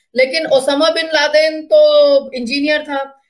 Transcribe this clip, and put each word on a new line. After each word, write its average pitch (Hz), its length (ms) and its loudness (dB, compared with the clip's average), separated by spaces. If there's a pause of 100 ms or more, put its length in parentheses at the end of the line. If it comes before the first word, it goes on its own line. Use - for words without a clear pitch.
(160)
लेकिन 262 300 0
ओसामा 277 440 0
बिन 320 160 -2
लादेन 311 560 0
तो 294 680 2
इंजीनियर 285 520 -4
था, 277 460 -8